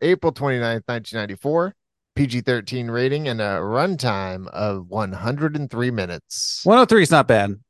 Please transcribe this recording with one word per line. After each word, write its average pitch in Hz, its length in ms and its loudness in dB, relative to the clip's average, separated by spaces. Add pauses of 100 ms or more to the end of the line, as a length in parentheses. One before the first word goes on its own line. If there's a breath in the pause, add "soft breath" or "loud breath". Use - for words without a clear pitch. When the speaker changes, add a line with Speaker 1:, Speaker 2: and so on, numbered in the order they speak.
Speaker 1:
April 170 280 2
twenty-ninth, 120 560 -2
nineteen 113 320 -8
ninety-four, 147 560 -2 (420)
P 143 100 2
G 123 160 -4
thirteen 120 480 -2
rating 135 380 -2
and 113 120 -4
a 98 200 -2
runtime 104 880 -2
of 95 400 -4
one 98 220 -4
hundred 143 460 -4
and 147 140 -6
three 120 200 -2
minutes. 90 720 -6
Speaker 2:
One 214 140 8
oh 254 60 8
three 220 180 6
is 151 80 2
not 147 160 6
bad. 101 320 2 (120)